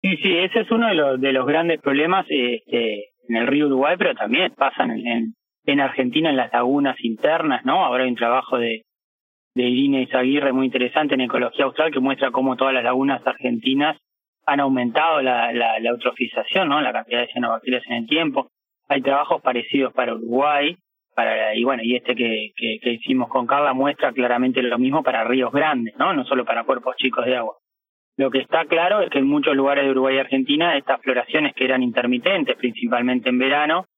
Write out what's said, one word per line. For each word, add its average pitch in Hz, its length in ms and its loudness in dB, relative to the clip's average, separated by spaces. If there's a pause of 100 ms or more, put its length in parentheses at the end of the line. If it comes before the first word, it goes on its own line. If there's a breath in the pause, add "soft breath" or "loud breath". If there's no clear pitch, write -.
Sí, 190 140 0
sí, 185 200 0
ese 185 220 0
es 220 100 -4
uno 226 200 2
de 196 60 2
los, 139 260 2
de 135 100 2
los 131 140 2
grandes 160 340 0
problemas, 160 480 0
este, 120 840 -2 (180)
en 113 80 0
el 117 100 0
río 147 200 2
Uruguay, 139 300 2
pero 175 160 0
también 113 400 -2
pasa - 300 0
en, 113 240 -4
en, 117 260 -2 (320)
en 143 140 2
Argentina, 135 500 0
en 139 60 2
las 123 160 0
lagunas 131 480 0
internas, 147 640 0
¿no? 151 220 2
Ahora 127 180 0
hay 127 60 0
un 120 80 -4
trabajo 123 400 0
de, 113 260 -4 (720)
de 127 80 0
Irina 131 380 2
Izaguirre 135 500 0
muy 131 140 0
interesante 131 480 -2
en 131 80 0
Ecología 123 420 -2
Austral 151 300 0
que 131 80 -2
muestra 131 300 0
cómo 131 260 0
todas 135 160 0
las 123 100 0
lagunas 131 420 0
argentinas 131 720 -2 (480)
han 143 140 2
aumentado 139 600 2
la, 120 320 0
la, 117 260 0
la 117 120 0
eutrofización, 120 760 -2
¿no? 147 140 2
La 123 100 -2
cantidad 117 300 -4
de 120 60 -4
cianobacterias 120 600 -4
en 123 60 -6
el 117 120 -6
tiempo. 147 440 -2 (400)
Hay 139 120 0
trabajos 139 400 0
parecidos 127 520 -2
para 117 220 -2
Uruguay, 143 600 0 (400)
para, 110 400 0
y 113 80 0
bueno, 123 180 0
y 117 140 0
este 123 180 -2
que, 113 440 -2
que, 113 240 -6
que 123 100 0
hicimos 127 380 -2
con 123 180 0
Carla 139 260 2
muestra 139 380 0
claramente 123 520 0
lo 120 140 0
mismo 135 240 2
para 120 220 0
ríos 123 300 0
grandes, 139 440 0
¿no? 180 160 0
No 135 120 -2
solo 127 180 0
para 117 220 -2
cuerpos 127 320 -2
chicos 123 280 -2
de 127 120 2
agua. 113 180 -6 (600)
Lo 135 140 2
que 131 80 0
está 156 280 0
claro 180 360 2
es 170 80 0
que - 80 -2
en 135 80 2
muchos 143 300 2
lugares 139 300 2
de 135 40 2
Uruguay 135 280 2
y - 20 2
Argentina 143 580 0
estas 139 240 -2
floraciones 135 540 -2
que 131 100 -2
eran 127 160 2
intermitentes, 123 760 0
principalmente 123 720 -2
en 123 100 2
verano, 151 460 0 (120)